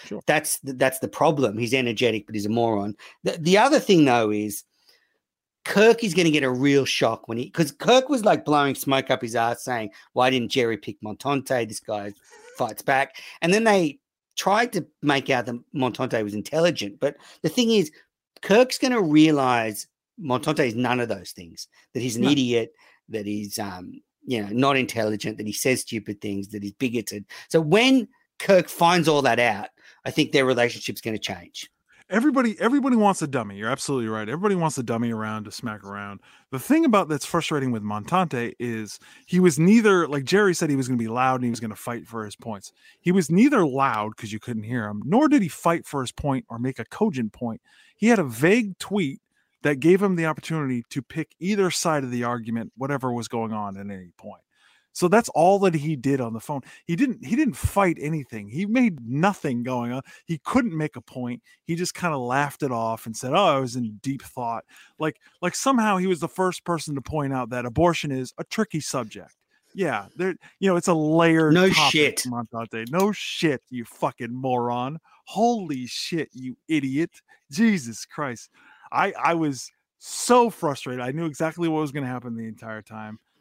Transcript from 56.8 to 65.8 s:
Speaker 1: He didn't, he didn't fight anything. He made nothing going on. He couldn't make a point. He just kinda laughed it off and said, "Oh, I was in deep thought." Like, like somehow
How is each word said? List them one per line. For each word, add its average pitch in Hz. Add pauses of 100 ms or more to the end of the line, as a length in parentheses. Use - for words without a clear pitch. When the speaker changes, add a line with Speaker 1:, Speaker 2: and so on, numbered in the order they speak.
Speaker 1:
He 170
didn't, 190
he 156
didn't 262
fight 190
anything. 127
He 147
made 214
nothing 135
going 120
on. 131 (220)
He 165
couldn't 226
make 151
a 113
point. 123 (220)
He 165
just 170
kinda 165
laughed 135
it 139
off 113
and 113
said, 131
"Oh, 170
I -
was 127
in 113
deep 139
thought." 117 (360)
Like, 156 (240)
like 175
somehow 220